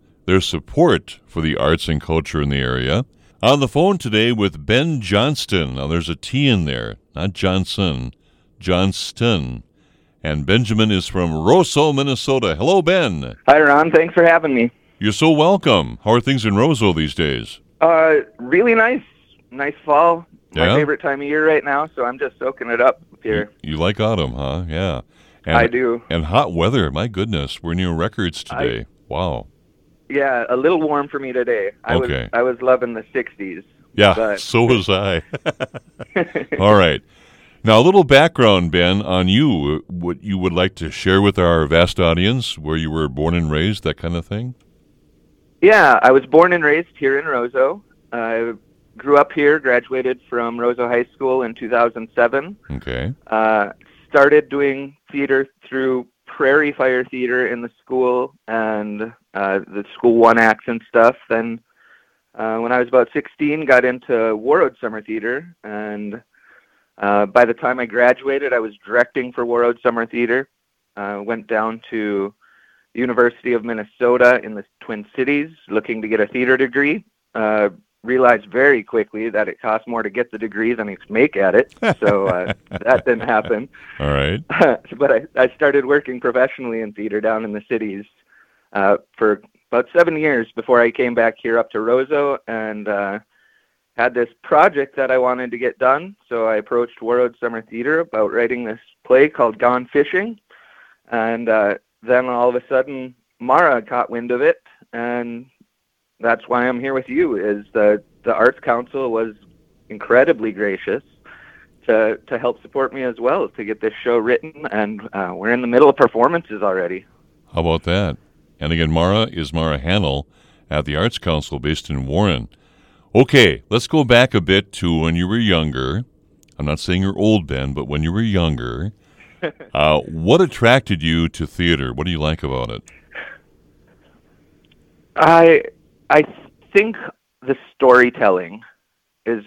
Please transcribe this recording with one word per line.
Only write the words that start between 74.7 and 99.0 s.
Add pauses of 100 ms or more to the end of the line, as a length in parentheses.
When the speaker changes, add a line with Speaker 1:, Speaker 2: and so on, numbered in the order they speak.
Speaker 2:
Twin (100)
Cities (180)
looking
to
get
a
theater
degree. (320)
Uh, (340)
realized
very
quickly
that
it
costs
more
to
get
the
degree
than
to (120)
make
at
it, (280)
so,
uh, (180)
Speaker 1:
<laughs> (140)
Speaker 2:
that
didn't
happen. (320)
Speaker 1:
All
right.
Speaker 2:
<laughs> (180)
But
I, (100)
I
started
working
professionally
in
theater
down
in
the
cities, (680)
uh, (200)
for (300)
about (100)
seven
years
before
I
came
back
here
up
to
Roseau (100)
and,
uh, (760)
had
this (140)
project
that
I
wanted
to
get
done. (120)
So
I
approached
Warroad
Summer
Theater
about
writing
this (240)